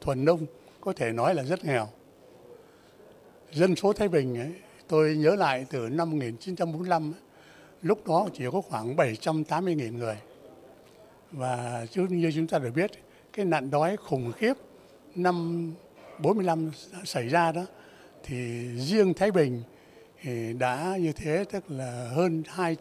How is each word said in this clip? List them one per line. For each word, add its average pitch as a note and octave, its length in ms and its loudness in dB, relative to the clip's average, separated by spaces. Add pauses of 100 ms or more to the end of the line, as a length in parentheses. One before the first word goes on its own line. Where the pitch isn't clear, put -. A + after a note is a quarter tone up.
thuần C3+ 240 0
nông, D#3+ 200 4 (360)
có G3 120 -4
thể A#2 180 -2
nói B2 240 2
là C#3 80 -2
rất E3 220 -4
nghèo. B2 220 0 (1600)
Dân E3+ 240 4
số G3+ 180 2
Thái G#3 140 0
Bình C3 320 0
ấy, C#3+ 120 -6 (360)
tôi D#3 280 4
nhớ D3+ 200 4
lại C3+ 340 2
từ A#2+ 200 -4
năm E3 220 -2
một D#3 60 -2
nghìn A#2 200 -4
chín F#3 180 -8
trăm E3+ 160 -2
bốn D#3 80 -6
mươi F3+ 100 -4
lăm D#3+ 240 0
ấy, F3+ 60 -16 (600)
lúc G3+ 260 0
đó F#3 260 4
chỉ C3+ 180 -8
có F#3 100 0
khoảng A#2+ 340 -4
bảy C3+ 200 4
trăm D#3 280 -2
tám D#3+ 220 -2
mươi F3 100 0
nghìn A#2+ 220 -4
người. A2+ 200 -4 (1120)
Và A#2+ 600 -4
chứ F#3 180 0
như E3+ 260 2
chúng D#3+ 120 0
ta E3 120 0
đã B2+ 160 -4
biết, F#3 160 0 (420)
cái G3+ 120 -2
nạn C#3+ 260 0
đói D#3+ 260 2
khủng B2+ 340 -2
khiếp A3+ 220 2 (640)
năm E3+ 580 0 (460)
bốn E3+ 160 4
mươi G3 100 0
lăm D#3+ 260 0 (320)
xảy B2 240 -4
ra E3 240 4
đó, F3 140 -4 (580)
thì A#2+ 440 -6 (100)
riêng F#3 360 4
Thái G3+ 180 2
Bình C3 320 2 (580)
thì A#2 320 -4
đã C3 460 -2
như E3 120 0
thế, D#3+ 400 -2
tức F#3+ 200 -8
là B2 440 -8
hơn D#3+ 320 2
hai E3+ 340 -2